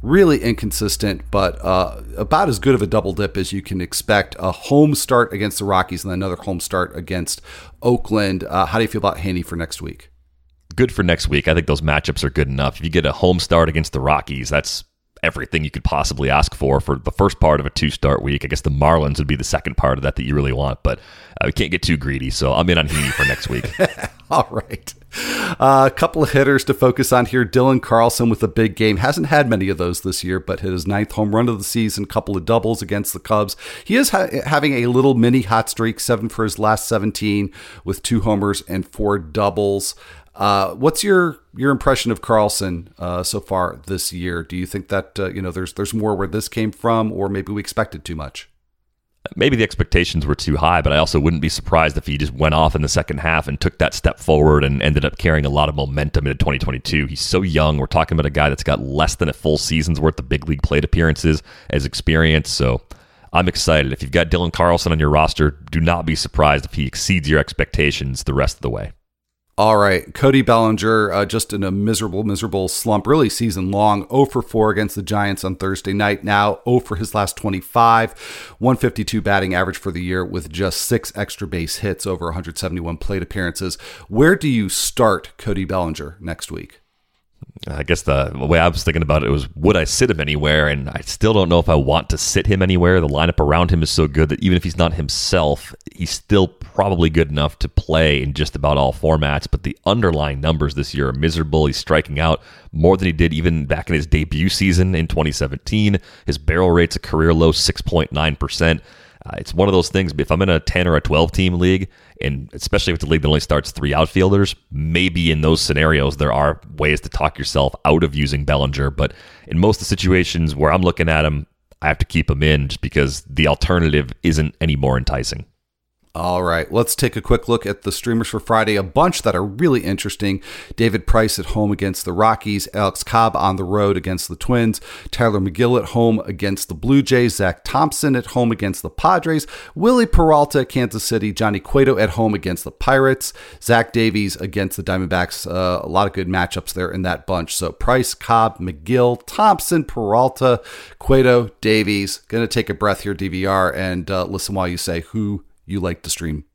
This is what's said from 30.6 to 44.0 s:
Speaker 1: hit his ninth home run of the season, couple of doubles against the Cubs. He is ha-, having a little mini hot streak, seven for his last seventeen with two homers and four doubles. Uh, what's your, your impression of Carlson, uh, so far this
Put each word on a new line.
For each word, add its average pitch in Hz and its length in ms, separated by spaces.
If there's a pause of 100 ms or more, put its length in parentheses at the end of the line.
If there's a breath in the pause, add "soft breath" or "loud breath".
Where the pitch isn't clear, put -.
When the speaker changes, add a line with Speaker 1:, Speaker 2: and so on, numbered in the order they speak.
Speaker 1:
hit 95 120
his 87 140
ninth 101 260
home 107 240
run 120 140
of 110 80
the 101 60
season, 104 420
couple 104 280
of 85 120
doubles 113 340
against 101 320
the 92 80
Cubs. 104 360 (280 loud breath)
He 220 120
is 269 140
ha-, - 180 (180)
having 147 260
a 120 140
little 131 260
mini 120 300
hot 113 260
streak, 113 320
seven 113 300
for 110 140
his 104 140
last 107 300
seventeen 101 640 (320 loud breath)
with - 180
two 113 200
homers 101 400
and 92 260
four 101 300
doubles. 98 760 (380 loud breath)
Uh, 98 420
what's 151 300
your, 180 340 (160)
your 135 160
impression 127 400
of 104 120
Carlson, 101 640 (100)
uh, 87 240
so 101 180
far 90 460
this 95 240